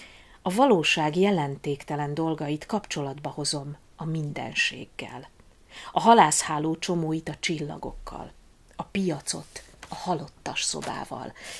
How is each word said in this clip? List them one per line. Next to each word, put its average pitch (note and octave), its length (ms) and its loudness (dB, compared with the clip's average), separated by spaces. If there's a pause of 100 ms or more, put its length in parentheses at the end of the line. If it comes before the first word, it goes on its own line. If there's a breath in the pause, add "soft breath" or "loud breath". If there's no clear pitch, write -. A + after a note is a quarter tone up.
(420 loud breath)
A F3+ 120 0
valóság E3+ 640 6
jelentéktelen D3 1000 0
dolgait D3+ 520 -2
kapcsolatba C#3+ 600 -4
hozom C#3+ 480 -4 (200)
a - 80 -8
mindenséggel. C#3 1200 -4 (640 loud breath)
A F3+ 80 2
halászháló D#3+ 760 6
csomóit D#3+ 520 -2
a D3+ 120 -6
csillagokkal, D3 920 -6 (440)
a - 60 -6
piacot D#3+ 800 -4 (260)
a - 60 -12
halottas - 680 -4
szobával." - 680 -6 (280 loud breath)